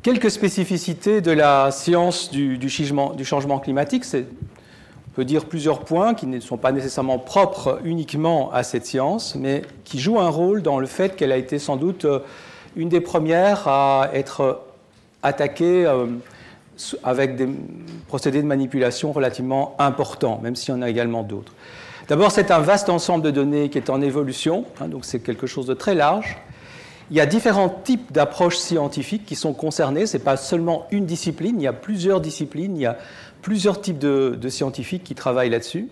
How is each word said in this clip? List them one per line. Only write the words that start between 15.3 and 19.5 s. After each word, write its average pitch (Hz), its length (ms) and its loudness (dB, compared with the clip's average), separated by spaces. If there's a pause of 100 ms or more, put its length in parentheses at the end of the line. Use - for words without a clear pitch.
euh, 127 200 4 (720)
s-, - 260 -10
avec 127 320 0
des 127 140 -2 (580)
procédés 143 340 0
de 147 60 0
manipulation 135 640 0
relativement 131 680 -2